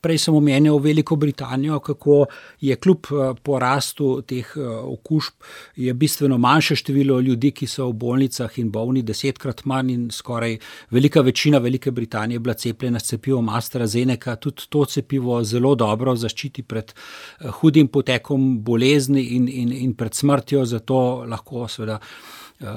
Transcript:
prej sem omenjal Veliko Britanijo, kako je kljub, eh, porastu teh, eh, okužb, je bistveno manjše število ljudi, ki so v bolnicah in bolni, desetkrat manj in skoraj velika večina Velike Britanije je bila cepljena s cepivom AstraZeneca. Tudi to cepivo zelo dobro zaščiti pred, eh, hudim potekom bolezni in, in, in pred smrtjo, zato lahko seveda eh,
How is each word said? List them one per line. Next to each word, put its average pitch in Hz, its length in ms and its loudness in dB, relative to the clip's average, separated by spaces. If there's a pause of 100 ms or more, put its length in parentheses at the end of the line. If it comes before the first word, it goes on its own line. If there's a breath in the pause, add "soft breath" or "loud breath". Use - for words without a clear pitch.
prej 160 160 2
sem 160 120 4
omenjal 147 440 6
Veliko 151 360 2
Britanijo, 139 640 -2
kako 143 460 4 (360 loud breath)
je 131 140 2
kljub, - 360 2
eh, 131 220 -2 (100)
porastu 131 800 0
teh, 123 340 -8
eh, 139 120 -8
okužb, 131 680 -4 (420 loud breath)
je 127 180 -2
bistveno 135 440 0
manjše 131 380 4
število 139 440 2
ljudi, 131 320 2
ki - 160 -8
so 127 220 -6
v 117 40 -4
bolnicah 123 640 -2
in 113 120 -2
bolni, 117 320 -2
desetkrat 123 600 -6
manj 131 260 -2
in 120 200 -4
skoraj 117 460 -6 (340 loud breath)
velika 143 300 6
večina 135 360 4
Velike 127 340 0
Britanije 117 440 -4
je 117 40 -6
bila 117 140 -2
cepljena 120 460 -4
s - 40 -10
cepivom 120 460 -2
AstraZeneca. 120 880 -2
Tudi - 340 -8
to 147 160 2
cepivo 123 580 -2
zelo 120 320 2
dobro 120 400 2
zaščiti 120 480 -8
pred, 110 300 -10
eh, - 540 -18
hudim 151 400 4
potekom 131 760 0
bolezni 131 580 2
in, 123 260 0
in, 123 260 -2
in 127 200 -4
pred 113 200 -6
smrtjo, 139 520 0
zato 123 640 -2
lahko 117 400 -10
seveda 110 320 -8 (600 loud breath)
eh, 120 60 -14 (120)